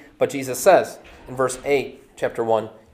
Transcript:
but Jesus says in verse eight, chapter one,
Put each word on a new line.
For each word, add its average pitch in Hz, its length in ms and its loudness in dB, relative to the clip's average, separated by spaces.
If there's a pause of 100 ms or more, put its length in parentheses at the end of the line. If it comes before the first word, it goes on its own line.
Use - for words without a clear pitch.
(180)
but - 120 0
Jesus 131 300 -8
says 156 380 4 (280)
in 131 80 -16
verse 127 300 -2
eight, 139 400 -4 (100)
chapter 120 300 -4
one, 110 260 0 (240)